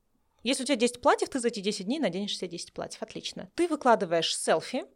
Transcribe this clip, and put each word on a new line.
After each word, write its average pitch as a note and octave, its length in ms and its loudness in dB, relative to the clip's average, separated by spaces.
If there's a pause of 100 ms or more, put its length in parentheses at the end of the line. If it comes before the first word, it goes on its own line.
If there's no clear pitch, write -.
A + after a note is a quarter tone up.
(420)
Если C4+ 200 0
у A#3+ 40 -6
тебя C#4 100 2
десять A#3+ 260 2
платьев, E4+ 260 4
ты C4 120 -4
за A#3 80 0
эти A3 120 -2
десять F#3+ 260 -2
дней C4+ 120 0
наденешь G3 340 -2
все - 160 -6
десять E3+ 240 -12
платьев. - 300 -10
Отлично. - 520 -10
Ты F4 140 0
выкладываешь F#3+ 680 2
селфи A#3 480 0 (120)